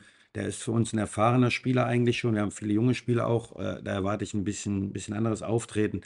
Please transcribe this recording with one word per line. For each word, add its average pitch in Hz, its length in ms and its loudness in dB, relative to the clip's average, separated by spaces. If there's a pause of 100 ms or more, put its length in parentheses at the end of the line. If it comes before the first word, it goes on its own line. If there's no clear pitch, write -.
(340)
der 101 120 -4
ist 101 160 -6
für 117 100 -4
uns 113 220 0
ein 110 40 2
erfahrener 117 520 4
Spieler 127 340 0
eigentlich 120 340 2
schon. 117 160 0
Wir 104 60 2
haben 101 120 0
viele 107 200 -2
junge 120 220 4
Spieler 117 320 0
auch. 113 300 0
Äh, 98 260 -6
da 101 100 -4
erwarte 101 320 -2
ich - 80 -10
ein 104 120 -2
bisschen, 98 460 -2
bisschen 101 220 -8
anderes 107 300 0
Auftreten. 104 640 0